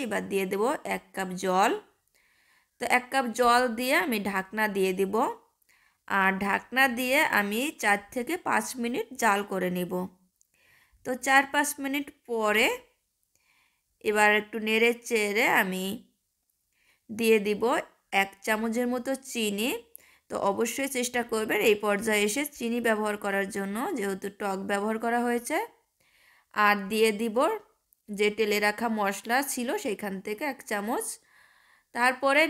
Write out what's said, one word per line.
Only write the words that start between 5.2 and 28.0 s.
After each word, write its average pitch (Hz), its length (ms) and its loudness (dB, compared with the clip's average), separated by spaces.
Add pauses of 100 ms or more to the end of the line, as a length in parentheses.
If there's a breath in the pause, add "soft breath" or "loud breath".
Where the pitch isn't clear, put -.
আর 196 320 2
ঢাকনা 202 440 0 (120)
দিয়ে 254 240 0 (140)
আমি 208 280 0 (160)
চার 202 220 2 (120)
থেকে 247 260 -4
পাঁচ 226 280 0 (140)
মিনিট 247 280 -4 (100)
জাল 208 220 2 (100)
করে 185 220 -2
নেব। 180 220 -2 (1120 soft breath)
তো 254 120 -4
চার 269 320 4
পাঁচ 285 200 0 (100)
মিনিট 277 280 -4 (180)
পরে 220 420 2 (1400)
এবার 208 320 4
একটু 208 240 -2
নেড়ে 220 320 2 (120)
চেড়ে 214 420 0 (100)
আমি 185 300 0 (1200)
দিয়ে 220 300 4
দিব 208 240 -2 (500)
এক 196 160 0 (140)
চামচের 226 440 -2
মতো 247 240 -4 (140)
চিনি। 214 440 -2 (600 loud breath)
তো - 120 -8
অবশ্যই 233 480 -2
চেষ্টা 247 340 -2
করবেন 226 380 -2
এই 214 200 4
পর্যায়ে 208 440 2
এসে 208 160 0 (140)
চিনি 233 260 -2
ব্যবহার 214 360 0
করার 196 320 -2
জন্য, 196 280 -6 (180)
যেহেতু 202 320 -4 (120)
টক 196 260 -4
ব্যবহার 202 340 -2
করা 233 220 0
হয়েছে। 240 360 -2 (960 soft breath)
আর 208 220 4 (120)
দিয়ে 220 240 4
দিব 214 260 -2 (720)